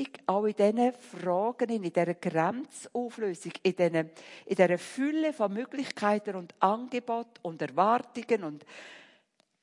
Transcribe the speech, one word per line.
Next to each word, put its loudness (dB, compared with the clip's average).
auch 2
in 0
diesen 4
Fragen, -2
in -2
dieser 0
Grenzauflösung, -4
in 2
diesen, 2
in -2
dieser 6
Fülle -2
von -2
Möglichkeiten -2
und -10
Angeboten -2
und -8
Erwartungen 0
und -10